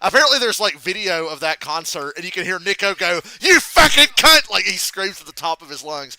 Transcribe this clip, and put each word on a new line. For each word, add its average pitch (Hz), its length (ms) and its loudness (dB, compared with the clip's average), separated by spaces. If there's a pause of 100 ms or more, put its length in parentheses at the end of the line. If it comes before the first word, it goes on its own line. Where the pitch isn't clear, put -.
Apparently 269 380 2
there's, 233 200 -2
like, 190 200 -2
video 180 480 -4
of 156 120 -10
that 156 200 -4
concert, 151 560 -8
and 170 100 -12
you 180 60 -10
can 180 140 -6
hear 180 140 -4
Nico 196 360 -2
go, 175 260 -2 (180)
You 349 200 6
fucking 294 560 4
cunt! 311 340 4
Like, 196 160 -2
he 196 120 -4
screams 190 420 -6
at - 80 -20
the 156 60 -20
top 165 280 -6
of 160 80 -20
his 135 140 -14
lungs. 143 360 -12